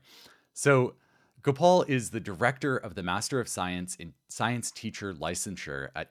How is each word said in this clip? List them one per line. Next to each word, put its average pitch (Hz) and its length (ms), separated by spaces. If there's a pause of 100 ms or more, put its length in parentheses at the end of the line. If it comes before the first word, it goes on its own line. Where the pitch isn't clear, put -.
(540)
So 131 420 (460)
Gopal 165 420
is 123 280
the 107 100
director 123 560
of 98 180
the 98 80
Master 101 380
of - 80
Science 90 480
in 85 160 (160)
Science 117 420
Teacher 101 420
Licensure 78 800
at 80 160